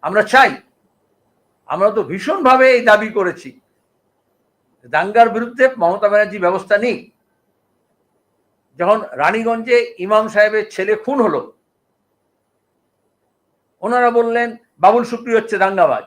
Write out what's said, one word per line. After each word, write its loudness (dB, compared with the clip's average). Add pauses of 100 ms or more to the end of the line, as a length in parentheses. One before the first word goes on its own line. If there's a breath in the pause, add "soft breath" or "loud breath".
আমরা -2 (100)
চাই, 4 (1160)
আমরা 0
তো -2
ভীষণভাবে 0 (100)
এই 0
দাবি 4 (100)
করেছি, -4 (1400)
দাঙ্গার 4
বিরুদ্ধে -2 (160)
মমতা 0
ব্যানার্জি 0
ব্যবস্থা -2
নিক। -2 (1800)
যখন 0 (220)
রানীগঞ্জে 0 (200)
ইমাম 0 (100)
সাহেবের 2 (100)
ছেলে -2 (100)
খুন -4
হলো, -2 (2500)
ওনারা 2
বললেন 0 (360)
বাবুল 4
সুপ্রিয় -4
হচ্ছে -6
দাঙ্গাবাজ 0